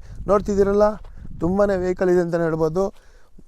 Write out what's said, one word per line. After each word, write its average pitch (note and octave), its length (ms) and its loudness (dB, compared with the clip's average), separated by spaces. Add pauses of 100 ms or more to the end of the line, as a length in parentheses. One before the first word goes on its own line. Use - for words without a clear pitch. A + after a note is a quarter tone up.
(280)
ನೋಡ್ತಿದ್ದೀರಲ್ಲ, G3+ 580 2 (540)
ತುಂಬಾನೇ G3 380 2
ವೆಹಿಕಲ್ F#3 320 0
ಇದೆ F3+ 100 4
ಅಂತಾನೆ E3+ 240 0
ಹೇಳ್ಬೋದು. D#3+ 420 0 (600)